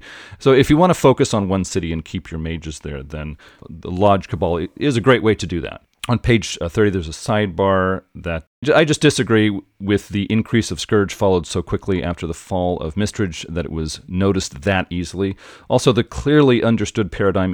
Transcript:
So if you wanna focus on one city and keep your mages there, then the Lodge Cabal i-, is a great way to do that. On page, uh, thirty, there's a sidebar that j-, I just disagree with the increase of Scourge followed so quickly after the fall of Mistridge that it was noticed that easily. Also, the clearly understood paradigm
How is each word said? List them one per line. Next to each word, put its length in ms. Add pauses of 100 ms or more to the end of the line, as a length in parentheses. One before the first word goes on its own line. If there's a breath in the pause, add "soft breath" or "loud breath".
(380 loud breath)
So 160
if 160
you 80
wanna 160
focus 400
on 160
one 160
city 260
and 140
keep 260
your 80
mages 400
there, 240
then 340 (300 loud breath)
the 240
Lodge 380
Cabal 300
i-, 180
is 180
a 60
great 220
way 100
to 140
do 140
that. 200 (260)
On 100
page, 420
uh, 80
thirty, 220
there's 180
a 40
sidebar 880 (140)
that 320 (160)
j-, 100
I 100
just 160
disagree 600 (180)
with 300
the 140
increase 480
of 80
Scourge 340
followed 320
so 160
quickly 400
after 240
the 80
fall 460
of 160
Mistridge 520
that 180
it 60
was 360
noticed 560
that 260
easily. 460 (340 loud breath)
Also, 220
the 120
clearly 600
understood 480
paradigm 420